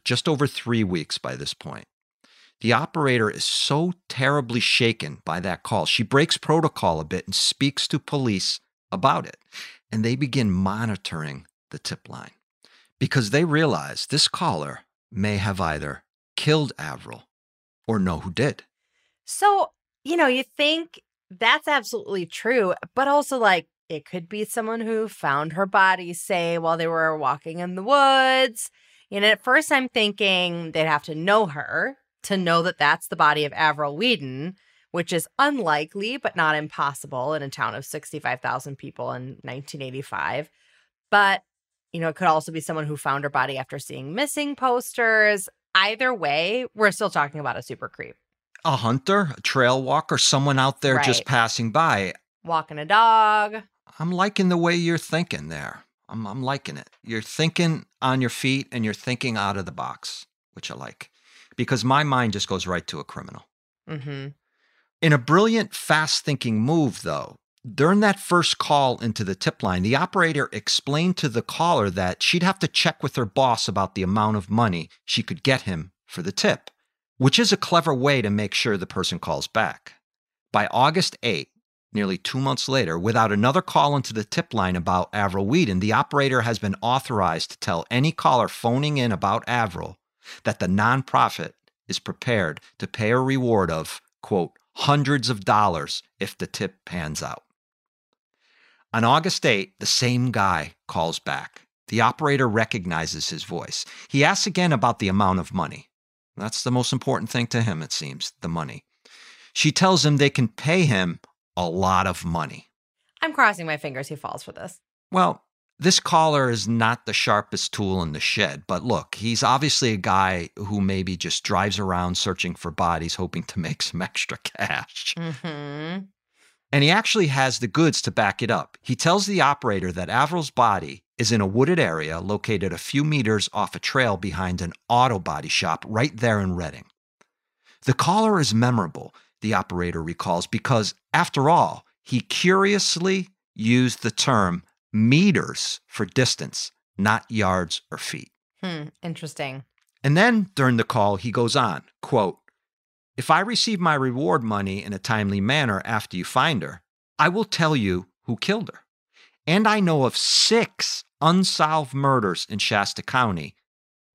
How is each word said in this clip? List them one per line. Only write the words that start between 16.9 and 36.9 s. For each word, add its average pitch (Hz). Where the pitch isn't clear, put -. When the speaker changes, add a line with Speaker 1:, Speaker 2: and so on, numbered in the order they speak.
Speaker 1:
or 110
know 92
who 90
did. 127
Speaker 2:
So, 392
you 311
know, 320
you 254
think 320
that's 226
absolutely 226
true, 214
but 269
also, 285
like, 190
it 151
could 175
be 214
someone 226
who 220
found 156
her 190
body, 190
say, 170
while 165
they 165
were 160
walking 151
in 180
the 185
woods. 262
And 202
at 208
first 294
I'm 262
thinking 185
they'd 160
have 151
to 156
know 196
her 156
to 202
know 170
that 175
that's 151
the -
body 151
of 139
Avril 147
Weedon, 165
which 170
is 165
unlikely, 208
but -
not 156
impossible 143